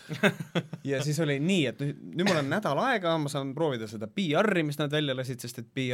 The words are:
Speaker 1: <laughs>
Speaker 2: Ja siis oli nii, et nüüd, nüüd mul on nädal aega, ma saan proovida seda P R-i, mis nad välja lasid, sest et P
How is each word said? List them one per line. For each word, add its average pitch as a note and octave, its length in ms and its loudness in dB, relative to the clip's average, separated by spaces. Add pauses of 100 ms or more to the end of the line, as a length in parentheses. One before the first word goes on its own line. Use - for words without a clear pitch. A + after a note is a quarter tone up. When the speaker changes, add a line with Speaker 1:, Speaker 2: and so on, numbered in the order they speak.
(300)
Speaker 1:
<laughs> - 640 -4
Speaker 2:
Ja C3+ 100 0
siis D3 180 0
oli D3 200 2
nii, F3 260 4
et A2+ 160 -4
nüüd, C#3+ 160 -2 (160)
nüüd F#3 160 2
mul F3 80 4
on C#3 140 0
nädal E3+ 260 0
aega, F#3+ 400 2
ma D3 120 -2
saan C#3 280 -4
proovida C3 320 0
seda A2 180 -8
P F#3 200 -2 (100)
R-i, F#3+ 260 4
mis D3 140 -2
nad D3 160 -2
välja D3+ 240 0
lasid, B2+ 240 -6
sest A#2+ 220 -10
et - 100 -18
P C3 200 -2